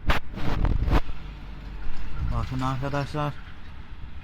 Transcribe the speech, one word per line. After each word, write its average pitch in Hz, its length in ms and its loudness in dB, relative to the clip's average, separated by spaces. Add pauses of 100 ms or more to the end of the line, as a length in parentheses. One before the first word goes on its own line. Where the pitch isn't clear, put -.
(2250)
Bakın 120 260 -2
arkadaşlar, 139 760 -2 (880)